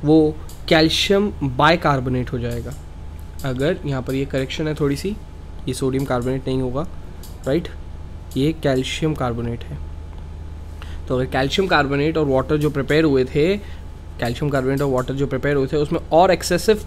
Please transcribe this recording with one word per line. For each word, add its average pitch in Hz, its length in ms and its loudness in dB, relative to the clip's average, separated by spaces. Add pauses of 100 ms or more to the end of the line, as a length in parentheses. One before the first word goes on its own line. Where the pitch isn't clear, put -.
वो 156 320 6 (340)
कैल्शियम 175 600 4 (120)
बाइकार्बोनेट 135 880 2
हो 123 60 -4
जाएगा। 120 340 -4 (720)
अगर 139 400 0
यहाँ 135 160 -2
पर 135 140 -2
ये 135 100 0
करेक्शन 135 420 -2
है 151 80 -2
थोड़ी 143 200 2
सी, 196 200 -4 (520)
ये 127 60 -2
सोडियम 135 320 0
कार्बोनेट 131 420 0
नहीं 131 140 0
होगा, 131 260 -2 (600)
right? 135 200 0 (720)
ये 143 140 2 (120)
कैल्शियम 135 500 0
कार्बोनेट 120 500 -4
है। 143 140 -10 (1300)
तो 131 80 -2
अगर 127 160 0
कैल्शियम 143 360 0
कार्बोनेट 147 500 2
और 156 80 2
water 135 320 2
जो 151 120 2
prepare 143 340 2
हुए 135 220 4
थे, 156 320 2 (600)
कैल्शियम 120 320 -2
कार्बोनेट 135 300 2
और 143 80 2
water 131 240 0
जो 135 140 0
prepare 135 280 0
हुए 135 120 2
थे 156 100 0
उसमें 147 220 0 (120)
और 180 200 8
excessive 180 560 2